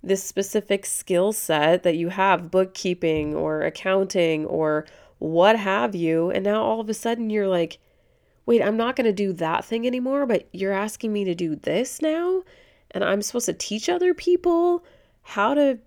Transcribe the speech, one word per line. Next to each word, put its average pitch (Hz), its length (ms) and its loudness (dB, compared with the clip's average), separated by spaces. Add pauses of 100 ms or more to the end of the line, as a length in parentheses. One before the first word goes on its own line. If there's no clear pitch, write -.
this 190 200 0
specific 196 600 -2
skill 185 460 0
set 160 520 2
that 170 120 2
you 170 140 -2
have, 185 420 2
bookkeeping 175 840 0
or 156 280 -2
accounting 170 840 0
or 156 400 0 (340)
what 170 380 6
have 202 380 -2
you. 165 360 0
And 196 120 -2
now 208 200 0
all 226 180 0
of 214 80 -8
a 220 40 -2
sudden 226 360 -4
you're 208 180 0
like, 170 320 0 (680)
"Wait, 233 160 4
I'm 208 160 0
not 233 180 -2
gonna 233 160 2
do 196 220 -2
that 165 320 -2
thing 233 220 -4
anymore, 262 380 -2
but 226 260 -2
you're 190 200 -4
asking 214 400 -4
me 208 120 -2
to 180 120 -2
do 165 200 -4
this 185 460 -4
now? 349 420 0 (480)
And 190 120 -4
I'm 202 180 0
supposed 240 260 -4
to 175 60 -2
teach - 360 -6
other 359 240 2
people 349 720 0 (380)
how 214 320 0
to 277 320 2